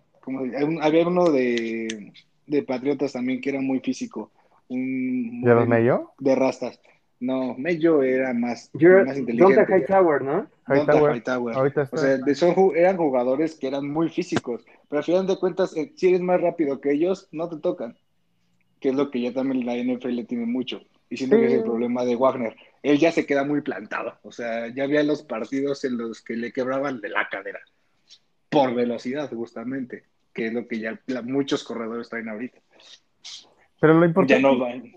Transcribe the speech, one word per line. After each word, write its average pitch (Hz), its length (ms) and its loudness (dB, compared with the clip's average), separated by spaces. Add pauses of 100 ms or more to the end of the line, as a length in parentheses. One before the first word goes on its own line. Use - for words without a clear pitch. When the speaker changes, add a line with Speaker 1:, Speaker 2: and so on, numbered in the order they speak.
(200)
Speaker 1:
¿cómo 135 200 -8
se 131 60 -6
llama? 120 100 -8
Había 147 120 0
un, 160 140 -4
había 160 240 4
uno 180 240 4
de, 113 840 -2 (340)
de 143 160 0
Patriotas 135 500 -4
también 127 280 -4
que 135 100 -6
era 135 100 -4
muy 131 200 -2
físico, - 500 -8 (380)
un 127 720 -6
Speaker 2:
¿De 123 120 2
los 117 120 4
Speaker 1:
moreno - 20 -
Speaker 2:
Mayo? 120 500 2
Speaker 1:
de 135 160 2
rastas. 127 460 -2 (400)
No, 131 360 -4
Mayo 156 460 2
era 131 320 0
más, 120 400 -4
Speaker 3:
Yo, 185 300 8
Speaker 1:
más - 120 -4
inteligente. 127 380 6
Speaker 3:
Donta 196 220 4
Hightower, 180 440 4
¿no? 151 260 -2 (200)
Speaker 1:
Donta 143 260 2
Speaker 2:
Hightower. 147 240 4
Speaker 1:
Hightower. 120 400 -4
Speaker 2:
Ahorita 139 260 0
está. - 140 -6
Speaker 1:
O - 20 -4
sea, 135 200 2
de, 135 160 2
son 170 200 2
ju-, 185 220 4
eran 180 220 4
jugadores 135 560 0
que 135 140 -6
eran 139 200 -6
muy 156 220 -2
físicos, - 560 -6 (220)
pero 147 100 -2
al 143 60 -2
final 185 220 2
de 185 120 0
cuentas, 185 360 -2
eh, 151 220 -6
si 185 120 2
eres 185 120 4
más 180 220 0
rápido 160 400 -2
que 143 100 0
ellos, 175 400 -2
no 165 160 -8
te 165 100 -12
tocan, 143 380 -6 (800)
que 135 120 -2
es 131 40 0
lo 143 160 -2
que 120 120 -4
ya 120 100 -4
también 131 320 -2
la 120 100 -4
N 123 200 -4
F 123 120 -8
L 120 180 -4
tiene 120 200 -6
mucho, 120 380 -6 (260)
y - 80 -10
siento 139 200 2
que 233 100 4
es 233 60 2
el 127 80 2
Speaker 2:
Sí. 110 40 -2
Speaker 1:
problema 120 400 -2
de 123 120 0
Wagner. 123 400 0 (260)
Él 143 160 4
ya 165 120 4
se 160 140 0
queda 139 200 0
muy 143 180 -2
plantado, 107 600 -8
o 104 100 -20
sea, 117 420 -6
ya 135 100 -4
había 147 180 2
los 147 200 -2
partidos 135 640 -6
en 123 120 -4
los 113 240 -8
que 117 160 -8
le 117 160 -6
quebraban 131 480 -4
de 101 80 -8
la 104 220 -4
cadera, 98 300 -10 (920)
por 131 240 2
velocidad, 123 560 -4
justamente, 117 760 -10 (300)
que 113 140 -4
es 110 40 -8
lo 117 160 -6
que 113 100 -6
ya 110 280 -8
la, 127 160 -6
muchos 139 420 -2
corredores 117 460 -10
traen 113 180 -10
ahorita. 113 300 -12 (1200)
Speaker 2:
Pero 156 140 6
lo 170 120 6
importante 135 340 4
Speaker 1:
Ya 135 80 4
no 131 100 4
van, 123 240 -6 (140)